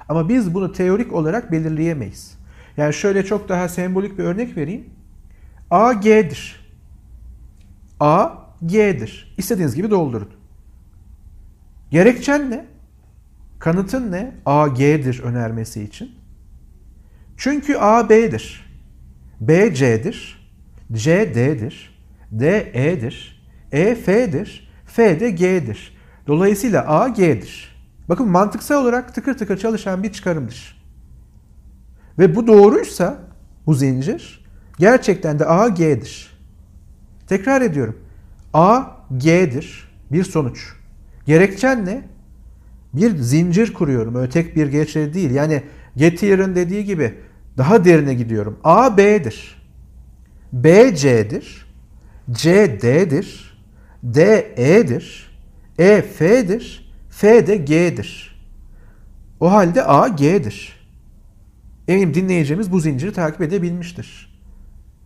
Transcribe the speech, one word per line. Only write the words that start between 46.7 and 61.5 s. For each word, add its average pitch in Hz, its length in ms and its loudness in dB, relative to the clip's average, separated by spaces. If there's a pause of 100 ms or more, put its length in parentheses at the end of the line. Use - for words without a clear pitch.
gibi 156 300 -4 (420)
daha 165 280 2
derine 151 300 4
gidiyorum. 110 500 -6
A 202 320 4
B'dir. 202 640 0 (880)
B 180 420 6
C'dir. 135 720 -2 (640)
C 160 500 2
D'dir. 147 720 0 (520)
D 160 520 2
E'dir, 156 720 0 (480)
E 190 240 6
F'dir, 208 920 -2 (160)
F 208 360 4
de 202 100 0
G'dir. 151 840 -4 (1000)
O 170 120 2
halde 202 320 2
A 151 240 4
G'dir. 147 800 -2 (1040)